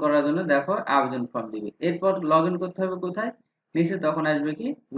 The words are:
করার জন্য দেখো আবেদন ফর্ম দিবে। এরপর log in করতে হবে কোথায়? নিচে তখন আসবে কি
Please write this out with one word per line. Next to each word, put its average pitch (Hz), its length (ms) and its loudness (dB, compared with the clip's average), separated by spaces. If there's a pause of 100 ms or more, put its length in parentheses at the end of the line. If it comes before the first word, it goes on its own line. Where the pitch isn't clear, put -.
করার 147 240 4
জন্য 160 180 0
দেখো 147 300 2 (220)
আবেদন 127 300 0
ফর্ম 110 240 -6
দিবে। 107 200 -8 (160)
এরপর 175 260 2 (180)
log 160 180 6
in 180 140 0
করতে 180 200 -6
হবে 185 180 -2
কোথায়? 196 320 -4 (420)
নিচে 170 240 2
তখন 156 280 0
আসবে 151 280 0
কি 233 120 -8 (320)